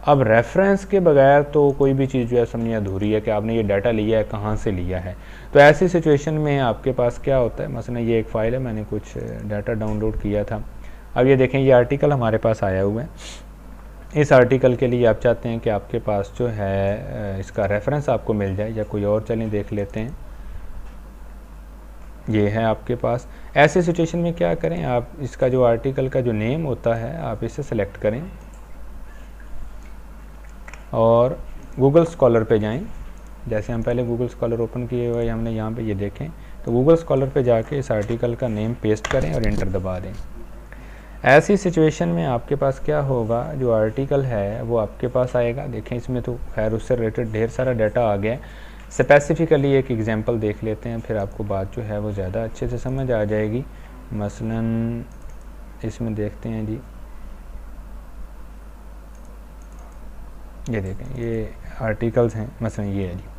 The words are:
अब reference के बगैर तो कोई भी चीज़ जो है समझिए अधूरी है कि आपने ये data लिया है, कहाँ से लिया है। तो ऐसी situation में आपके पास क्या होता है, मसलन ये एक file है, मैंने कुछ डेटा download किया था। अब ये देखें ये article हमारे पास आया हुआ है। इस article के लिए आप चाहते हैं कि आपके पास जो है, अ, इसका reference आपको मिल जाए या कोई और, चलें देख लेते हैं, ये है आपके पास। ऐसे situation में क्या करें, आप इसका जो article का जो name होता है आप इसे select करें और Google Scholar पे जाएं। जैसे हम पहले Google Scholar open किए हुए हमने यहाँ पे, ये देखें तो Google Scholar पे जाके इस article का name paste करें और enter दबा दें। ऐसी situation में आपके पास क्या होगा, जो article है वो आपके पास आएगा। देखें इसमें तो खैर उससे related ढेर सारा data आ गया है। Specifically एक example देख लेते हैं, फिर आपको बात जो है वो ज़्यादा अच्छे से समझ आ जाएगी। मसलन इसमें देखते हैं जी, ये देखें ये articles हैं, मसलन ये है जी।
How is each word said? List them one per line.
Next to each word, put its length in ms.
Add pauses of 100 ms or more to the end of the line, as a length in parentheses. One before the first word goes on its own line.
अब 180
reference 600
के 160
बगैर 440
तो 260
कोई 220
भी 140
चीज़ 220
जो 100
है 80
समझिए 280
अधूरी 380
है 80
कि 100
आपने 260
ये 60
data 280
लिया 280
है, 60
कहाँ 320
से 160
लिया 260
है। 180 (380)
तो 60
ऐसी 280
situation 460
में 260
आपके 320
पास 320
क्या 120
होता 260
है, 100
मसलन 260
ये 200
एक 80
file 280
है, 60
मैंने 240
कुछ 340
डेटा 560
download 480
किया 220
था। 200 (520)
अब 100
ये 100
देखें 220
ये 140
article 400
हमारे 260
पास 260
आया 180
हुआ 200
है। 60 (1080)
इस 160
article 440
के 100
लिए 200
आप 140
चाहते 280
हैं 120
कि 100
आपके 280
पास 400
जो 100
है, 880
अ, 40
इसका 260
reference 420
आपको 240
मिल 240
जाए 160
या 120
कोई 200
और, 180
चलें 280
देख 220
लेते 280
हैं, 160 (2250)
ये 180
है 160
आपके 300
पास। 320 (300)
ऐसे 260
situation 360
में 160
क्या 200
करें, 300
आप 260 (120)
इसका 260
जो 160
article 440
का 120
जो 140
name 300
होता 300
है 280
आप 220
इसे 180
select 340
करें 260 (2750)
और 440 (420)
Google 280
Scholar 360
पे 140
जाएं। 220 (680)
जैसे 240
हम 100
पहले 240
Google 240
Scholar 300
open 260
किए 220
हुए 200
हमने 220
यहाँ 220
पे, 100
ये 140
देखें 320 (360)
तो 80
Google 320
Scholar 300
पे 80
जाके 360
इस 140
article 420
का 140
name 340
paste 240
करें 280
और 120
enter 240
दबा 280
दें। 140 (1120)
ऐसी 300
situation 520
में 160
आपके 300
पास 300
क्या 160
होगा, 420 (120)
जो 180
article 500
है 400
वो 140
आपके 320
पास 280
आएगा। 300
देखें 300
इसमें 260
तो 120 (200)
खैर 180
उससे 240
related 360
ढेर 160
सारा 240
data 300
आ 140
गया 160
है। 80 (500)
Specifically 840
एक 180
example 480
देख 260
लेते 240
हैं, 120
फिर 160
आपको 280
बात 300
जो 80
है 180
वो 120
ज़्यादा 320
अच्छे 240
से 100
समझ 320
आ 140
जाएगी। 400 (480)
मसलन 920 (800)
इसमें 300
देखते 340
हैं 180
जी, 120 (4000)
ये 100
देखें 360
ये 340 (320)
articles 540
हैं, 120 (140)
मसलन 240
ये 200
है 100
जी। 80 (140)